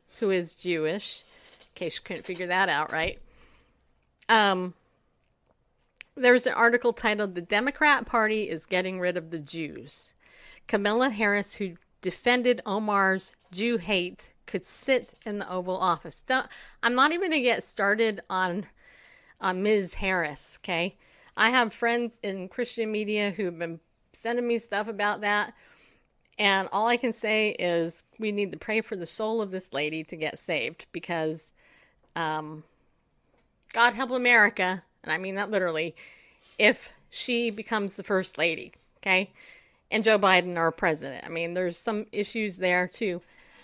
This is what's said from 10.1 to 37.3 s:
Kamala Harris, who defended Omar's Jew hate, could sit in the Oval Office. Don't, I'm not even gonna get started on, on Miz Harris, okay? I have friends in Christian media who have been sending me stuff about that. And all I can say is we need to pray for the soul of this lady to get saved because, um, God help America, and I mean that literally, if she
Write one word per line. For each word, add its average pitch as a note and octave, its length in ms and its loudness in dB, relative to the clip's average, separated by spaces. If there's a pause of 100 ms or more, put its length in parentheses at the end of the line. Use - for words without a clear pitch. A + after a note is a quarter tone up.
Kamala A3 420 2
Harris, G3+ 460 0
who F3+ 220 -6 (240)
defended A#3+ 640 2
Omar's G3 680 2 (160)
Jew A3 260 0
hate, F3+ 560 -2 (120)
could F3+ 200 -6
sit - 480 0 (120)
in G#3 140 -6
the - 120 -8
Oval F#3 260 -4
Office. E3+ 460 -2
Don't, C4 240 0 (340)
I'm A#3 140 2
not C#4 160 6
even F4 180 -2
gonna D4+ 120 2
get A#3+ 220 2
started G#3+ 680 0
on, F#3 380 -2 (720)
on F#3 200 -2
Miz G#3 340 2
Harris, F3 680 -2
okay? F3+ 320 -2 (400)
I A3+ 160 4
have A#3+ 220 2
friends A#3 500 -2
in F#3+ 260 -6
Christian A3+ 420 -4
media G#3 400 -2
who G3 140 -4
have E3+ 140 -4
been E3 200 -6 (340)
sending A#3+ 340 -2
me A#3 100 2
stuff G#3 300 -4
about G#3 340 -2
that. G#3 320 0 (880)
And G3 320 4
all G#3+ 160 2
I A#3+ 100 4
can A#3 160 0
say G#3+ 460 0
is E3+ 440 0 (140)
we G#3+ 140 -2
need G3+ 220 -2
to D#3+ 40 -10
pray G#3+ 240 -2
for A3 140 -6
the F3 100 -8
soul A3 360 -2
of G3 100 -6
this F#3+ 220 -10
lady D3+ 320 -2
to F3+ 100 -14
get D#3 240 -6
saved D3 520 -4
because, D#3+ 600 -4 (640)
um, D#3 480 -4 (1120)
God A#3 200 6
help A#3+ 180 -4
America, A3 720 4 (200)
and - 80 -4
I D#3+ 60 0
mean F#3+ 180 -6
that G3+ 160 -4
literally, E3+ 440 0 (640)
if - 360 2 (160)
she A#3+ 400 -2